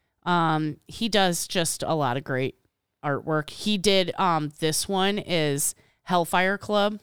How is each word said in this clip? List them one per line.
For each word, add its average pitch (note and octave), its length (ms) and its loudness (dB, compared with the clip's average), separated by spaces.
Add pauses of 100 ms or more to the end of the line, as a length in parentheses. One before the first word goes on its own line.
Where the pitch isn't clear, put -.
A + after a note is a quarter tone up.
(260)
Um, D#3+ 520 2 (100)
he - 220 -4
does F#3 380 2
just - 360 -2
a E3 120 0
lot C3+ 220 0
of B2+ 60 -8
great C3 320 -2 (480)
artwork. D3 480 -2
He G#3+ 260 -2
did, F#3+ 420 2
um, D#3+ 400 0
this D#3 300 -2
one G3 300 0
is D3+ 560 -2 (280)
Hellfire F#3 540 2
Club. G#3 460 0